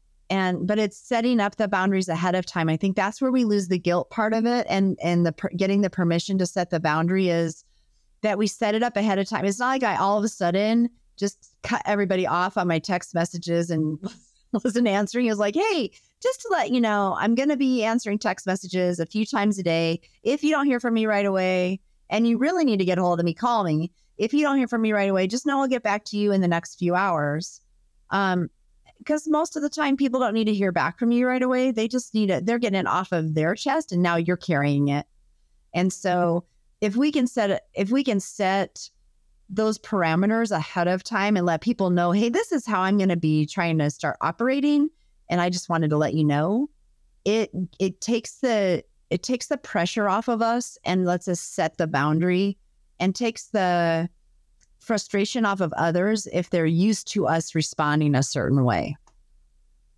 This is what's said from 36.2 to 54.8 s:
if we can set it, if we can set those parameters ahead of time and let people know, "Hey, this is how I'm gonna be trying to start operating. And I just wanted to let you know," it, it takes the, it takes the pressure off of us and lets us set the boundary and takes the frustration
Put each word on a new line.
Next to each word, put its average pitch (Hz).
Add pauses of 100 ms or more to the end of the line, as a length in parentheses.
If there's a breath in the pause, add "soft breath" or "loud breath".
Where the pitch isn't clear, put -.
if 208
we 285
can 285
set 214
it, - (120)
if 202
we 269
can 208
set - (600)
those 214
parameters 202
ahead 175
of 190
time 208
and 180
let 165
people 196
know, 175
"Hey, 208
this 349
is 294
how 208
I'm 196
gonna 190
be 156
trying 165
to 147
start -
operating. 285 (400)
And 175
I 175
just 175
wanted 165
to 151
let 151
you 156
know," 165 (540)
it, 214 (280)
it 190
takes 233
the, 208 (260)
it 180
takes 247
the 285
pressure 202
off 196
of 226
us 233
and 185
lets 175
us 175
set -
the 170
boundary 170 (420)
and 190
takes 233
the 175 (720)
frustration 208